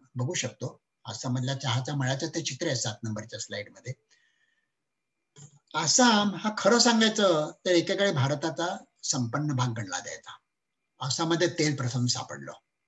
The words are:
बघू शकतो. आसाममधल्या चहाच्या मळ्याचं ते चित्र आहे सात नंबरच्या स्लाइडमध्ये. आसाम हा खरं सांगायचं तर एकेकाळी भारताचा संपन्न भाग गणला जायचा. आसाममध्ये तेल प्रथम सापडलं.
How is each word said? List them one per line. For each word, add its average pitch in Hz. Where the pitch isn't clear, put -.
बघू 127
शकतो. -
आसाममधल्या 127
चहाच्या 131
मळ्याचं 139
ते 165
चित्र 139
आहे 143
सात 110
नंबरच्या 107
स्लाइडमध्ये. -
आसाम 208
हा 214
खरं 233
सांगायचं 214
तर 185
एकेकाळी 180
भारताचा 160
संपन्न 143
भाग 123
गणला 98
जायचा. -
आसाममध्ये 165
तेल 151
प्रथम 123
सापडलं. 71